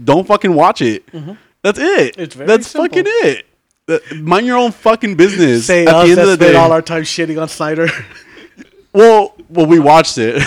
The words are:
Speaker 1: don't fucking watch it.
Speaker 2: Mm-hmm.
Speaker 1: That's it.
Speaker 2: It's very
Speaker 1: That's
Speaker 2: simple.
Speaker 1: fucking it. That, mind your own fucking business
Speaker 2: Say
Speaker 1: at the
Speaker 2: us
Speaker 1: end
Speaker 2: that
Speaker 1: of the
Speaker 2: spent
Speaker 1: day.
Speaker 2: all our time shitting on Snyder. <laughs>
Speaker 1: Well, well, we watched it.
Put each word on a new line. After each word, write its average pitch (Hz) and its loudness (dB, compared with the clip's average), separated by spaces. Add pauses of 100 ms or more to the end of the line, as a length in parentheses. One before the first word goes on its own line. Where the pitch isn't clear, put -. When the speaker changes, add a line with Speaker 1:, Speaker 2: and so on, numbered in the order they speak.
Speaker 1:
don't 165 0
fucking 202 -2
watch 165 0
it. 110 -4
Speaker 2:
Mm-hmm. 165 -16 (300)
Speaker 1:
That's 202 -4
it. 320 -2
Speaker 2:
It's 165 -12
very 143 -14
Speaker 1:
That's 226 0
Speaker 2:
simple. 320 -6
Speaker 1:
fucking 370 -4
it. 415 -4 (420)
That, 160 -6
mind 180 -2
your 247 -2
own 240 -2
fucking 220 -4
business 160 0
Speaker 2:
Say 175 0
Speaker 1:
at 160 4
the 165 4
Speaker 2:
us 170 4
Speaker 1:
end 185 4
Speaker 2:
that 180 4
Speaker 1:
of 202 4
the 185 2
Speaker 2:
spent 170 4
Speaker 1:
day. - 4
Speaker 2:
all 165 4
our 160 0
time 165 -8
shitting 160 -8
on 156 -8
Snyder. 160 -4
<laughs> - -12 (920)
Speaker 1:
Well, 214 4 (140)
well, 160 0
we 170 4
watched 151 2
it. 120 -2